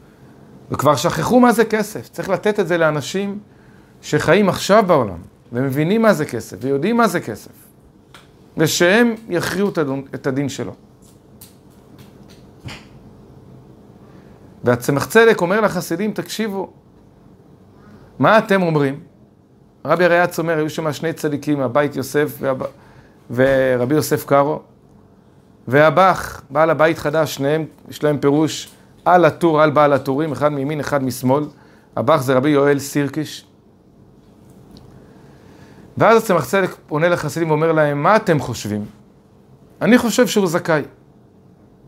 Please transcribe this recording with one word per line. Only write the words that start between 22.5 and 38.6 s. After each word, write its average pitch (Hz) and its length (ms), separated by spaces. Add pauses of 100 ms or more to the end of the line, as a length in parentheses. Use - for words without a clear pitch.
ורבי 131 640
יוסף 151 300
קארו, 143 340 (1080)
והבח, 156 840
בעל 156 200
הבית 156 280
חדש, 151 380
שניהם, 147 300 (240)
יש - 140
להם 120 140
פירוש 143 540 (340)
על 175 200
הטור, 151 360
על 156 100
בעל 143 220
הטורים, 139 380
אחד 135 180
מימין, 147 300
אחד 139 240
משמאל. 131 400 (520)
הבח 139 260
זה 131 120
רבי 131 160
יואל 143 300
סירקיש. 143 680 (2500)
ואז 220 260
הצמח 170 220
צדק 185 300 (120)
פונה 160 220
לחסידים 165 400
ואומר 156 220
להם, 147 320
"מה 190 120
אתם 196 240
חושבים?" 107 460 (960)